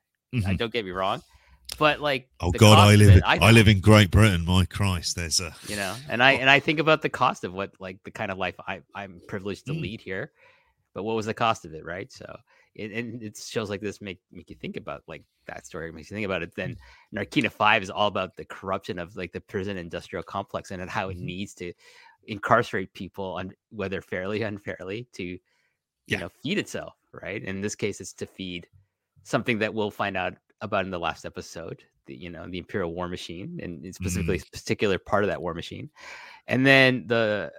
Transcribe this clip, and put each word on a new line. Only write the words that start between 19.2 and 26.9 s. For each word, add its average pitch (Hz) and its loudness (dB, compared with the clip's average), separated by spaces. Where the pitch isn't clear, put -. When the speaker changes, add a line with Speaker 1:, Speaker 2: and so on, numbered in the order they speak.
Speaker 1:
the 92 -10
prison 98 -6
industrial 85 -10
complex 98 -8
and 92 -10
how 98 -6
it 92 -10
Speaker 2:
Mm-hmm. 90 -12
Speaker 1:
needs 92 -10
to 87 -12
incarcerate 110 0
people, 92 -10
un-, 92 -10
whether 95 -6
fairly 101 -6
or 107 -4
unfairly, 101 -10
to, 101 -10
you 90 -10
Speaker 2:
Yeah. 98 -4
Speaker 1:
know, 87 -10
feed 185 -6
itself, 82 -8